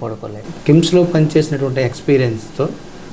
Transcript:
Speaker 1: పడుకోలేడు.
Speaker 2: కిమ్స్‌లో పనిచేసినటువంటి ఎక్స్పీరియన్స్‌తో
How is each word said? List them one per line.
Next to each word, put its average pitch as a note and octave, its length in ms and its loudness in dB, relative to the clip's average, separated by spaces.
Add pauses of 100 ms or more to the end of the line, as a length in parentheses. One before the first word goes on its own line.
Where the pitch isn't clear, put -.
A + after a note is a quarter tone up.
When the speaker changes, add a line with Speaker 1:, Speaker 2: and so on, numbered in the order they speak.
Speaker 1:
పడుకోలేడు. G#2+ 640 -12
Speaker 2:
కిమ్స్‌లో E3 380 6
పనిచేసినటువంటి D3+ 800 0
ఎక్స్పీరియన్స్‌తో B2+ 840 0 (460)